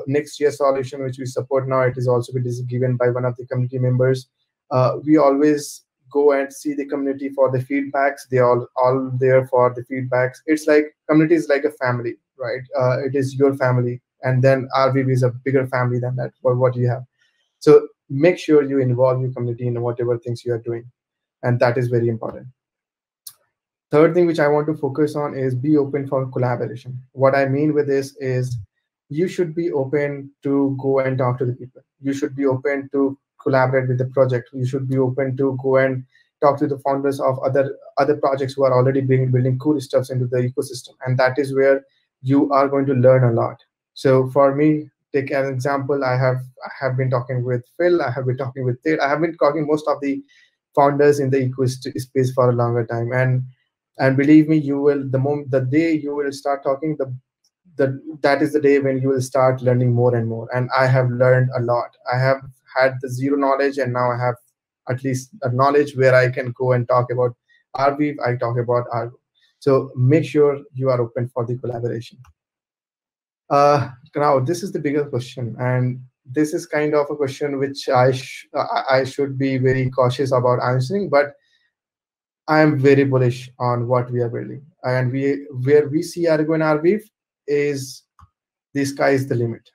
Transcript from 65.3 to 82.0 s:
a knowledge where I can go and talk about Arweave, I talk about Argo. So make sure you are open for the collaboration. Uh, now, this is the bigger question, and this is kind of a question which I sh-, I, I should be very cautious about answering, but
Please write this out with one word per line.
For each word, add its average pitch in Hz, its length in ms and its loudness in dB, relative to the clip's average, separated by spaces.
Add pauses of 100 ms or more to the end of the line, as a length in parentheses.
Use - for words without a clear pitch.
a 120 100 -2
knowledge 139 440 2
where 131 180 4
I 127 160 4
can 127 220 -6
go 127 200 -2
and 120 160 0
talk 123 240 2
about 123 240 -2 (400)
Arweave, 143 480 0
I 123 120 0
talk 120 200 -4
about 120 340 -2
Argo. 120 280 -8 (400)
So 135 360 0
make 135 300 2
sure 143 380 0 (100)
you 131 160 -4
are 123 120 0
open 120 280 -4
for 120 160 -6
the 123 140 -8
collaboration. 120 580 -8 (1300)
Uh, 143 400 4 (260)
now, 143 240 2
this 165 220 -4
is 196 100 -10
the 170 60 -6
bigger 147 260 -2
question, 123 540 -8
and 127 420 -2 (240)
this 151 300 -2
is 165 100 -4
kind 151 300 -2
of 147 160 0
a 151 60 -6
question 139 420 -4
which 139 320 -6
I 131 220 4
sh-, - 420 -10
I, 139 360 -2
I 135 140 4
should 135 320 -4
be 135 220 -2
very 131 320 0
cautious 127 420 0
about 123 300 2
answering, 131 480 -2
but 143 240 2 (1120)